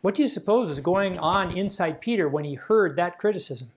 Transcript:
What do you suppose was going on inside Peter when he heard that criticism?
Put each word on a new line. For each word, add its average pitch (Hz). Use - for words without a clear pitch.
What 196
do 302
you 262
suppose 214
was 143
going 185
on 175
inside 185
Peter 202
when 147
he 143
heard 190
that 175
criticism? 143